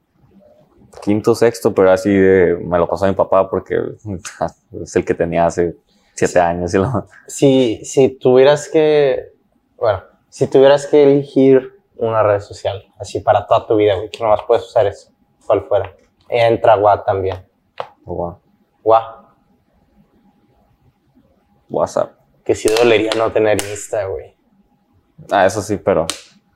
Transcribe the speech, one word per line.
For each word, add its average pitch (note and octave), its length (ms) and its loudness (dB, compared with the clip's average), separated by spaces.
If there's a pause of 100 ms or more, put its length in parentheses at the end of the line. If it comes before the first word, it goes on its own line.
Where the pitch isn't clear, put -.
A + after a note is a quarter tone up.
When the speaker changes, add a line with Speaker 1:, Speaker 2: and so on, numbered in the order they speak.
(1040)
Speaker 1:
quinto, G#2+ 320 0
sexto, A#2 400 0
pero F#2+ 160 4
así F#2+ 240 2
de, F#2+ 500 4
me E2+ 140 -2
lo E2+ 100 0
pasó E2+ 180 -2
mi F#2+ 80 0
papá F#2+ 360 0
porque F#2 260 -6 (540)
<laughs> - 520 -12
es - 120 -8
el F2+ 100 -2
que F2+ 100 -2
tenía E2+ 320 -2
hace E2+ 300 -4 (380)
siete - 240 -2
años F2 360 0
y G2 40 0
lo F#2+ 280 -2 (200)
Speaker 2:
Si, C3 580 0
si C3 260 0
tuvieras C3+ 580 2
que, D3+ 640 0 (460)
bueno, G#2 220 -2 (280)
si - 180 -4
tuvieras C#3 400 4
que D3 160 4
elegir C#3 720 2 (220)
una A2+ 260 -2
red G#2 160 2
social, G2 460 -10 (160)
así - 180 -10
para G2+ 300 0
toda A2+ 180 0
tu A#2+ 80 0
vida, G#2 220 2
güey, G#2+ 140 -8
que - 120 -16
nomás G#2+ 240 0
puedes A2+ 180 0
usar G#2+ 220 0
eso, - 240 -10 (340)
¿cuál G2+ 200 0
fuera? F#2+ 280 -4 (360)
Entra A#2 480 2
Wha G2+ 280 2
también. F#2+ 420 -6 (580)
Speaker 1:
Wha. F2 320 -10 (460)
Speaker 2:
Wha. - 500 -2 (2500)
Speaker 1:
WhatsApp. - 420 -4 (320)
Speaker 2:
Que A2+ 100 -2
sí A2+ 140 -2
dolería A2 480 2
no A2+ 160 -2
tener G#2+ 300 0
Insta, G#2 440 -8
güey. D#2 300 -14 (960)
Speaker 1:
Ah, F#2+ 160 2
eso G2+ 160 -2
sí, G2+ 160 -6
pero, E2 280 -2 (500)